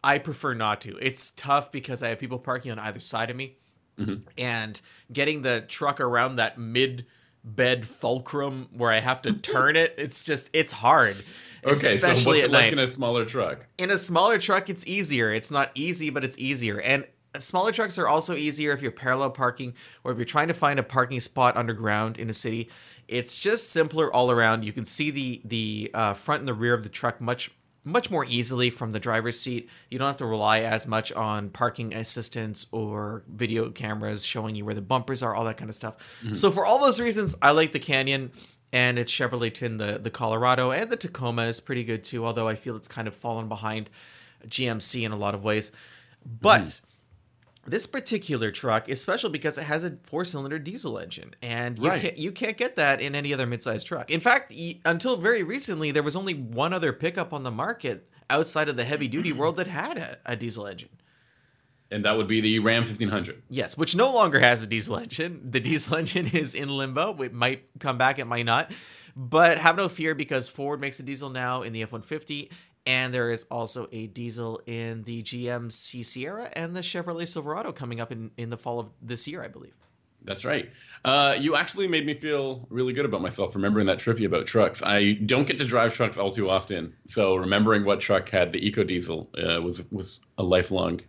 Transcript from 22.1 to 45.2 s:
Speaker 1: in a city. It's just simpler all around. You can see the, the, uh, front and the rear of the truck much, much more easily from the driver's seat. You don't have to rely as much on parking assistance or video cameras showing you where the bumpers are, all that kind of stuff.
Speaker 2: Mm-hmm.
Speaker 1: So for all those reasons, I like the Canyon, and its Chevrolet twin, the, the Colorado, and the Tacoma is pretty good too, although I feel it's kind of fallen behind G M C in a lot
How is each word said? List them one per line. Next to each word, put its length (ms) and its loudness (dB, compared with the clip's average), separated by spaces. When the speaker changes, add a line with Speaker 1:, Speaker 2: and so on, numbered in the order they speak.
Speaker 1:
in 120 -6
a 20 -6
city. 380 -6
It's 280 -4
just 340 0
simpler 440 2
all 160 4
around. 340 4
You 80 -6
can 140 -6
see 240 -2
the, 340 -6
the, 480 -4
uh, 220 0
front 240 -2
and 100 -6
the 60 -2
rear 180 2
of 120 0
the 40 -10
truck 320 -4
much, 300 -4
much 260 0
more 160 2
easily 420 2
from 220 -4
the 100 -4
driver's 400 0
seat. 280 -6
You 100 -8
don't 100 0
have 100 -4
to 80 -4
rely 340 4
as 260 0
much 260 0
on 360 -2
parking 460 -2
assistance 760 -6
or 580 -6
video 420 -2
cameras 540 -6
showing 300 -4
you 120 -6
where 80 -4
the 80 -6
bumpers 400 -2
are, 120 0
all 120 0
that 100 -4
kind 140 -12
of 40 -12
stuff. 200 -10
Speaker 2:
Mm-hmm. 120 -6
Speaker 1:
So 160 6
for 160 2
all 140 8
those 200 6
reasons, 400 0
I 120 8
like 200 6
the 60 -2
Canyon, 520 0
and 240 4
its 120 -2
Chevrolet 440 0
twin, 240 -4
the, 240 -2
the 80 -4
Colorado, 640 2
and 180 -2
the 60 0
Tacoma 500 -4
is 140 -4
pretty 240 -4
good 200 -4
too, 220 -6
although 200 -2
I 100 0
feel 200 -8
it's 120 -16
kind 200 -8
of 60 -12
fallen 340 -6
behind 400 -6
G 220 -2
M 100 -2
C 260 -4
in 80 -4
a 40 -6
lot 180 -2